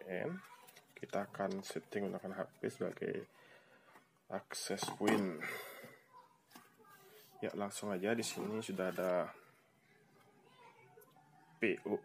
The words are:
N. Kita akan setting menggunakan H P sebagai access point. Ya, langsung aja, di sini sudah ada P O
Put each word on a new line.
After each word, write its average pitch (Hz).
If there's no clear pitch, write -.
N. 156
Kita -
akan 98
setting -
menggunakan 95
H 95
P -
sebagai -
access -
point. 104
Ya, -
langsung 101
aja, 98
di 113
sini 107
sudah 95
ada 90
P 101
O -